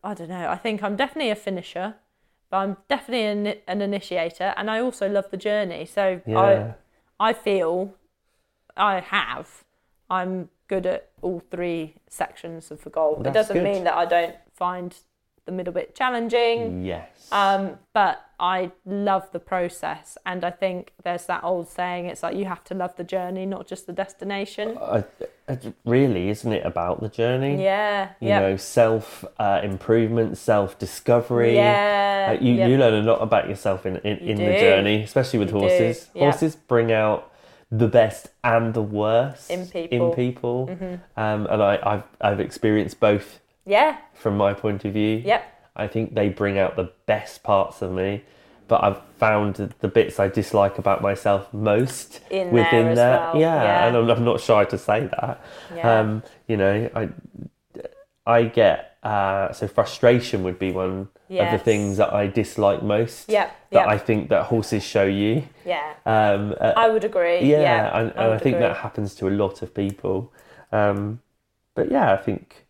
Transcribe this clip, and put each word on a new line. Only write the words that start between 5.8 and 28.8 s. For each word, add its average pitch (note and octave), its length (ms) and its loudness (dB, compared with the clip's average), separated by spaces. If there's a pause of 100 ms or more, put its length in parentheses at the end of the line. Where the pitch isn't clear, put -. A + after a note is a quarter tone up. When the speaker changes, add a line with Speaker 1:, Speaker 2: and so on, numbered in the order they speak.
Speaker 1:
So F#3+ 400 -2
Speaker 2:
Yeah. A2+ 480 2 (460)
Speaker 1:
I, A3 100 2
I - 40 0
feel F#3+ 600 -2 (840)
I G3 220 0
have, C3+ 640 -6 (460)
I'm F#3 400 -4 (180)
good F#3 180 -4
at - 240 -4 (120)
all E3+ 200 -6 (100)
three E3+ 440 -6 (140)
sections E3 640 -12
of D3+ 120 -18
the - 60 -16
goal. D#3 300 0
It - 40 -8
Speaker 2:
That's C3+ 100 -4
Speaker 1:
doesn't G#3 240 0
Speaker 2:
good. F3 60 0
Speaker 1:
mean G3 220 -2
that E3+ 100 0
I E3+ 100 0
don't E3+ 300 0 (180)
find F3+ 420 -8 (500)
the - 60 -10
middle F3+ 220 -8
bit - 200 -8
challenging. A#3 920 -2
Speaker 2:
Yes. - 460 -10
Speaker 1:
Um, G3 460 0 (140)
but G3 300 0 (180)
I F#3 320 -2 (140)
love G3 480 -2
the F3 60 -8
process, F3 880 -6
and F#3 200 -6
I F3 60 -2
think F3+ 420 -6 (100)
there's F3 220 -6
that - 180 -4
old F3 240 -2
saying, F3+ 380 -6
it's - 180 -10
like, E3+ 140 -4
you G3+ 80 -4
have F3+ 200 -8
to - 80 -10
love F3+ 220 -6
the F3+ 80 -10
journey, F#3 420 -6
not F#3+ 220 -8
just - 180 -14
the F3 80 -12
destination. G3 840 -8
Speaker 2:
Uh, G#2 240 -2 (460)
it B2+ 240 -8 (100)
really, A#2 460 4
isn't A2 220 -2
it G2+ 140 -2
about F2 360 -2
the G#2+ 80 -6
journey? C3 520 0
Speaker 1:
Yeah, G3 480 0 (120)
Speaker 2:
You A2+ 80 -2
Speaker 1:
yeah. G3+ 100 4
Speaker 2:
know, F#2+ 180 2
self, A2+ 680 0 (120)